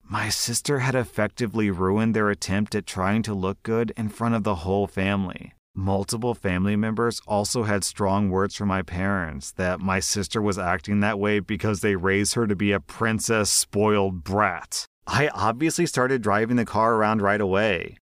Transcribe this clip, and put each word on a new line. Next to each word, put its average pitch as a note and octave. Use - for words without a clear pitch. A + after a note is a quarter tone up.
My G#2
sister C3+
had B2+
effectively A2
ruined G2
their G#2+
attempt G2+
at G#2
trying G2+
to G#2
look F#2+
good A2+
in G#2+
front A#2
of G#2
the G#2
whole F#2+
family. G2
Multiple G2+
family G2
members A2
also G#2
had G2+
strong G2
words F#2+
for G#2+
my F#2+
parents F2
that F2+
my F#2+
sister G2+
was G#2
acting F#2
that G#2
way G#2
because G#2
they G#2
raised F#2+
her A#2
to G2+
be G2+
a G2
princess A2
spoiled G2+
brat. F#2+
I C#3+
obviously C#3
started B2+
driving A2
the A#2
car A2
around G#2+
right G2+
away. F#2+